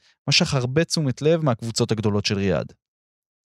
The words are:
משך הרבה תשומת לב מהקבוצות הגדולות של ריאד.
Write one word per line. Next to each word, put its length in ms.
משך 260
הרבה 300
תשומת 380
לב 220
מהקבוצות 480
הגדולות 340
של 100
ריאד. 360